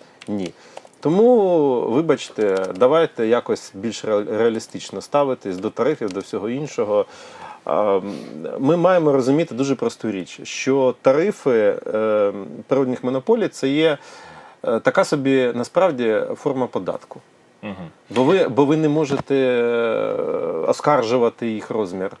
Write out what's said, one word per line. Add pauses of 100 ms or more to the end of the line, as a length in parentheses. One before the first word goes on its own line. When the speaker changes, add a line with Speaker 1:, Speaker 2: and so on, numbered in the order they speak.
(280)
Speaker 1:
Ні. (480)
Тому,
вибачте, (100)
давайте
якось
більш
ре-,
реалістично
ставитись
до
тарифів,
до
всього
іншого. (600)
А,
м, (460)
ми
маємо
розуміти
дуже
просту
річ,
що
тарифи, (120)
е, (360)
природних
монополій —
це
є, (680)
е,
така
собі,
насправді, (140)
форма
податку. (400)
Speaker 2:
Мгм. (340)
Speaker 1:
Бо
ви,
бо
ви
не
можете,
е, (540)
оскаржувати
їх
розмір,